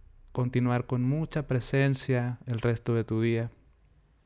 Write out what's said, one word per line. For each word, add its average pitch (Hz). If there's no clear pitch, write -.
continuar 123
con 123
mucha 147
presencia 131
el 117
resto 117
de 113
tu 113
día. 117